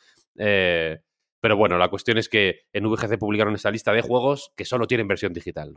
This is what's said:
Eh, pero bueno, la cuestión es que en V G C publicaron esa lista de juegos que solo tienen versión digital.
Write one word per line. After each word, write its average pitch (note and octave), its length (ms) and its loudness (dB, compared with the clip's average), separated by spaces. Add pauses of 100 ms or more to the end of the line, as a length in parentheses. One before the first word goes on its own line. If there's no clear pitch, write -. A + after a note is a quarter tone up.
(380)
Eh, F2 640 0 (420)
pero G#2+ 140 4
bueno, F2+ 220 4
la F2+ 100 4
cuestión A2 300 0
es G#2+ 100 -4
que G2+ 440 0
en G2+ 120 -4
V A2 140 0
G A2 100 -4
C A2+ 100 -2
publicaron G#2+ 360 0
esa G2+ 160 -2
lista G#2+ 240 -2
de A2+ 80 2
juegos B2+ 540 0
que G2 100 -10
solo A#2 200 -2
tienen A2+ 220 0
versión F#2+ 240 -2
digital. D#2+ 440 -10